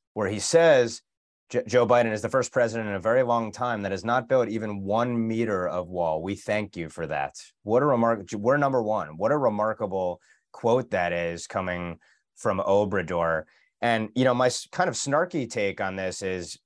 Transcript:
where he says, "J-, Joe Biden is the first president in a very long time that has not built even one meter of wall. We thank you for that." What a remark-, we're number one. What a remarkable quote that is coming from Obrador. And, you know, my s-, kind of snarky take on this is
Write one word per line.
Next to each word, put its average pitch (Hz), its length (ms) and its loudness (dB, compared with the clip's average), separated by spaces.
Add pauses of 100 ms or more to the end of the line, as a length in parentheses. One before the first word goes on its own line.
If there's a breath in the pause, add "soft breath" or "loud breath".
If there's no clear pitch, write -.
(140)
where 104 140 -2
he 104 120 -4
says, 156 640 4 (480)
"J-, 123 180 0
Joe 120 180 4
Biden 117 260 4
is 104 100 -4
the 113 60 -4
first 127 240 0
president 113 360 0
in 101 80 -2
a 95 40 -6
very 117 220 4
long 117 300 0
time 120 300 -4
that 98 100 -2
has 92 120 -4
not 120 240 0
built 123 200 4
even 104 340 -6
one 117 460 0
meter 110 400 0
of 87 200 -4
wall. 85 320 -2
We 95 140 -4
thank 104 420 -4
you 82 120 -6
for 82 180 -8
that." 69 280 -6 (280)
What 117 200 2
a 147 40 2
remark-, 117 460 2
we're 117 240 2
number 139 260 2
one. 95 340 -4
What 107 160 2
a 151 40 4
remarkable 104 840 -2 (320 soft breath)
quote 120 380 0
that 87 220 0
is 85 340 -4
coming 87 520 -6 (380 soft breath)
from 98 220 -2
Obrador. 90 840 0 (380 soft breath)
And, 113 320 0
you 127 100 2
know, 127 100 4
my 127 120 2
s-, - 240 -4
kind 180 180 -2
of 123 60 -4
snarky 147 540 -2
take 101 320 -4
on 95 160 -6
this 95 260 -6
is 92 440 -6